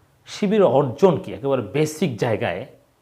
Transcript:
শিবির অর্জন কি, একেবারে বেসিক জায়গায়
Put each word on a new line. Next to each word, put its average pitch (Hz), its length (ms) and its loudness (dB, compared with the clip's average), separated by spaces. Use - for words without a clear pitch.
শিবির 208 380 0
অর্জন 139 540 4
কি, 98 160 -12
একেবারে 127 280 -2
বেসিক 147 560 -2
জায়গায় 107 480 -4